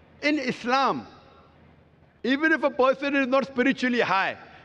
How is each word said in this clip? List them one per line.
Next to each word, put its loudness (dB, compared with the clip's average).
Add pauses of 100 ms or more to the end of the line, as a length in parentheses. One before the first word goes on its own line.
(220)
in 0
Islam, -2 (1160)
even 2
if 0
a 2
person 0
is 2
not 0
spiritually 0
high, 0 (280)